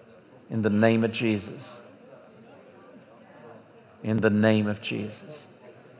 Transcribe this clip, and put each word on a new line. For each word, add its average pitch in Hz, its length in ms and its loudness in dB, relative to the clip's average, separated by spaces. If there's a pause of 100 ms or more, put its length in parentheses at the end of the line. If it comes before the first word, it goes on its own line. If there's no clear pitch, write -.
(500)
In 113 120 -2
the 107 80 2
name 113 340 4
of 110 80 0
Jesus. 110 720 -4 (2250)
In 113 140 -2
the 107 120 2
name 107 380 4
of 104 140 -6
Jesus. - 640 -10 (520)